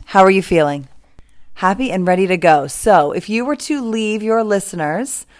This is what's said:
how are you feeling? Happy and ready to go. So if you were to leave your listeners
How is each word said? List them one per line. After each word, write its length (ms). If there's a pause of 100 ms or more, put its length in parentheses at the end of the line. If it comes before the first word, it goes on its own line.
how 160
are 100
you 100
feeling? 460 (680)
Happy 360
and 160
ready 200
to 80
go. 320
So 440
if 180
you 160
were 120
to 240
leave 420
your 200
listeners 840 (140)